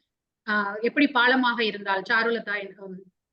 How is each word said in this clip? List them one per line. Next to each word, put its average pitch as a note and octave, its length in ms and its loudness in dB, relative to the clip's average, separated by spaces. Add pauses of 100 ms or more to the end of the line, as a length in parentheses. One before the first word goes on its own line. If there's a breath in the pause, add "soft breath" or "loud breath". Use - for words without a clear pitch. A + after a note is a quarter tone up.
(480)
ஆஹ், G#3 340 -2
எப்படி C4 280 2
பாலமாக B3 540 2
இருந்தாள், G3+ 400 -2
சாருலதா A3+ 540 0
என்-, G3 440 -12 (320)